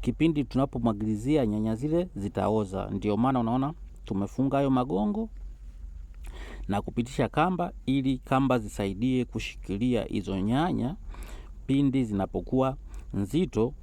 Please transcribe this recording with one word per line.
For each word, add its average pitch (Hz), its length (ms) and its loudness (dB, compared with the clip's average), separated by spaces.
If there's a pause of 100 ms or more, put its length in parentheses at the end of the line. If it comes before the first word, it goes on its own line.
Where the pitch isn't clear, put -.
kipindi 147 420 2
tunapomwagilizia, 117 1000 2
nyanya 107 300 2
zile 156 400 0
zitaoza. 98 760 0
Ndio 101 260 0
maana 127 220 4
unaona 127 340 0 (320)
tumefunga 127 520 0
hayo 139 120 4
magongo 196 600 2 (1400)
na 101 140 -2
kupitisha - 480 -2
kamba, 175 420 0 (140)
ili 135 320 2
kamba 131 420 4
zisaidie 107 680 0
kushikilia 113 760 -2
hizo 95 360 -2
nyanya 127 560 2 (720)
pindi 135 380 4
zinapokuwa 104 720 0 (360)
nzito 120 680 2